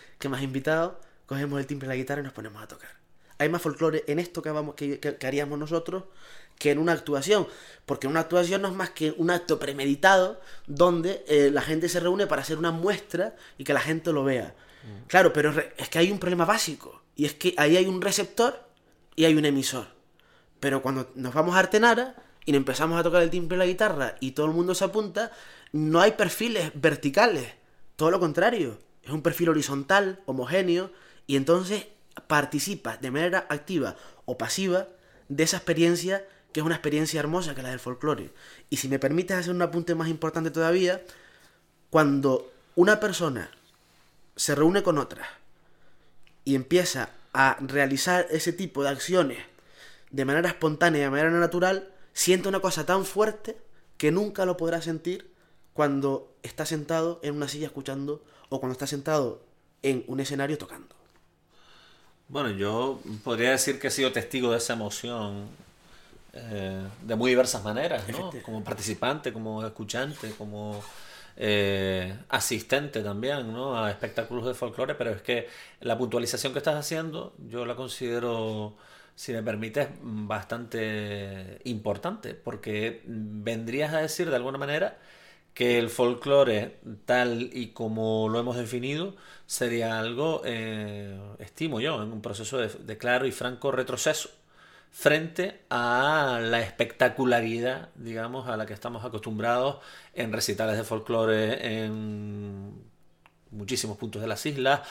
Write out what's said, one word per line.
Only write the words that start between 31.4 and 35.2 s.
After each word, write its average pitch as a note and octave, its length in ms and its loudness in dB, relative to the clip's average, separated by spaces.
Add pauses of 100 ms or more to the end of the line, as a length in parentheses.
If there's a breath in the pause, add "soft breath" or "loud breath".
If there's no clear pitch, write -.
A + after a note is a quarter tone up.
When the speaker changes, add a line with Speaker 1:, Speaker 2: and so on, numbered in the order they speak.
Speaker 1:
participa C#3+ 680 0
de C3 120 -6
manera E3+ 400 0
activa D3 460 -2 (300 loud breath)
o B2 120 -6
pasiva F#3+ 520 -2 (380 soft breath)